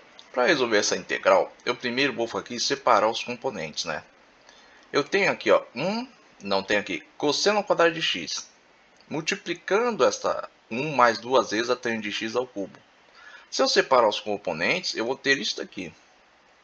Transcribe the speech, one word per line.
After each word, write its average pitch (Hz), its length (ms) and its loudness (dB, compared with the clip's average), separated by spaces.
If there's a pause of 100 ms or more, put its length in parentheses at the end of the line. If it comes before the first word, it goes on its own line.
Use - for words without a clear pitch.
(320)
para 123 140 0
resolver 117 320 2
essa 104 180 0
integral, 92 560 2 (140)
eu 123 100 -2
primeiro 127 380 -2
vou 113 160 -4 (100)
aqui 120 200 -10
separar 113 500 2
os - 140 -4
componentes, 101 640 -8
né? 76 180 -6 (880)
Eu 143 120 2
tenho 185 280 0
aqui, 110 200 2
ó, 87 120 6 (120)
um, 208 320 -4 (340)
não, 98 200 -2
tenho 104 180 0
aqui 98 240 -6 (140)
cosseno 175 400 2
ao 202 60 0
quadrado 170 300 4
de 160 80 -8
x. - 480 -6 (600)
Multiplicando 180 960 -2
esta - 440 -2 (200)
um 139 260 -4
mais 120 220 4
duas 113 340 0
vezes 113 180 -2
a 123 60 2
tangente 113 280 -4
de 104 80 -6
x 110 240 -6
ao 127 120 -2
cubo. - 320 -10 (720)
Se - 120 -2
eu 262 60 4
separar 123 400 4
os 101 120 0
componentes, 101 760 -4
eu 113 100 -2
vou 131 100 -4
ter 139 220 0
isso - 200 -6
daqui. - 360 -12 (720)